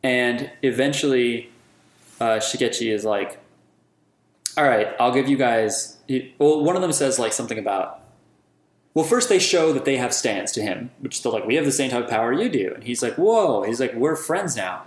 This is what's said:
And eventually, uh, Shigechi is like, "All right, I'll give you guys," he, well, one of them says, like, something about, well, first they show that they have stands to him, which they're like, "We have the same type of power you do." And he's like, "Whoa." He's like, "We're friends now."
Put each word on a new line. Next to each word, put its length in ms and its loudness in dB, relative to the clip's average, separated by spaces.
And 480 0
eventually, 880 2
uh, 160 2
Shigechi 560 -2
is 100 -2
like, 360 -2
"All 60 2
right, 260 2
I'll 120 2
give 160 0
you 100 2
guys," 600 -2
he, 300 -6
well, 260 4
one 120 2
of 60 0
them 120 0
says, 240 0
like, 160 -2
something 240 -6
about, 440 -4
well, 100 2
first 260 2
they 100 6
show 340 4
that 120 -2
they 120 2
have 160 -2
stands 400 -2
to 80 -4
him, 380 -6
which 240 -8
they're 80 0
like, 140 -2
"We 100 2
have 100 2
the 60 2
same 180 -2
type 160 -2
of 40 -10
power 220 0
you 180 0
do." 260 -2
And 80 -16
he's 200 -4
like, 120 -2
"Whoa." 480 4
He's 160 -4
like, 160 0
"We're 200 0
friends 400 -2
now." 320 -6